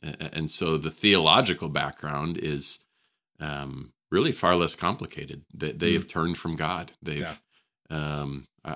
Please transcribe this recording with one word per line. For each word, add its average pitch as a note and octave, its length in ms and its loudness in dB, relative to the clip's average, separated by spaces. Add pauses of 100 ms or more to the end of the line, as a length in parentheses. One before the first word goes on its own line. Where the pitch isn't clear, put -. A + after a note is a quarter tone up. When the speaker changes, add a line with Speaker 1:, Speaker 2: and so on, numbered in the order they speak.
Speaker 1:
A-, D2+ 40 -10 (180)
a-, - 120 -10
and D#2 140 -2
so D#2+ 260 2
the D2+ 140 -4
theological F#2 800 6
background D2 680 -4
is, - 460 -2 (560)
um, C#2+ 540 -8 (180)
really C3+ 200 4
far F2+ 240 4
less E2 200 4
complicated. D2 680 -6 (100)
They, D#2 180 -4
they E2+ 200 0
Speaker 2:
Mm. - 40 4
Speaker 1:
have F#2 120 -2
turned E2+ 300 -2
from E2 180 -6
God. E2 360 -4 (100)
They've, D2 180 -6
Speaker 2:
Yeah. D#2+ 160 -6 (540)
Speaker 1:
um, D2 560 -6 (180)
I, - 120 -10